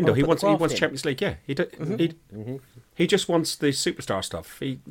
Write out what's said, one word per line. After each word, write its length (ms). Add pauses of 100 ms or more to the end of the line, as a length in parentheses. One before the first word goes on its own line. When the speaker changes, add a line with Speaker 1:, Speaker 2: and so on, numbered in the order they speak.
Speaker 1:
window. 120
Speaker 2:
wanna 20
Speaker 1:
He 80
Speaker 2:
put 20
the 40
Speaker 1:
wants, 120
he 60
Speaker 2:
graft 140
Speaker 1:
wants 120
Speaker 2:
in. 60
Speaker 1:
Champions 260
League. 160
Yeah, 140 (100)
he 80
do, 120
Speaker 2:
Mm-hmm. 320
Speaker 1:
he, 100 (280)
Speaker 3:
Mm-hmm. 200 (400)
Speaker 1:
he 100
just 240
wants 280
the 100
superstar 560
stuff. 360
He, 200 (120)